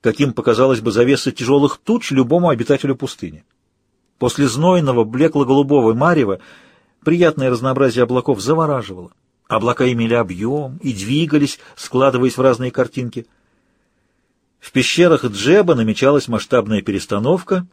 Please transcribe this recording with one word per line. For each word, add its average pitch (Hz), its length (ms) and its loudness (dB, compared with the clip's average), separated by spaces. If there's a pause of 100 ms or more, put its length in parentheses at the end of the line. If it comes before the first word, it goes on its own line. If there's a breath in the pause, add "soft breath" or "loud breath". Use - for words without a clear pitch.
каким 120 320 0
показалась 120 480 2
бы 113 100 -2
завеса 123 400 0
тяжелых 139 460 0
туч 226 340 -4
любому 143 380 2
обитателю 135 480 -2
пустыни. 80 480 -12 (760)
После 135 300 0
знойного, 139 560 2
блекло-голубого 135 880 2
марева 127 460 0 (680 soft breath)
приятное 156 440 2
разнообразие 127 540 0
облаков 123 380 -2
завораживало. 117 720 -4 (340)
Облака 120 420 0
имели 117 260 0
объем 120 680 -4
и 135 80 -4
двигались, 143 680 -2 (180 loud breath)
складываясь 127 580 0
в 131 60 -4
разные 127 300 0
картинки. 120 540 -6 (1300)
В - 140 -20
пещерах 160 500 2
Джеба 139 520 2
намечалась 131 520 0
масштабная 110 540 -2
перестановка 135 920 -4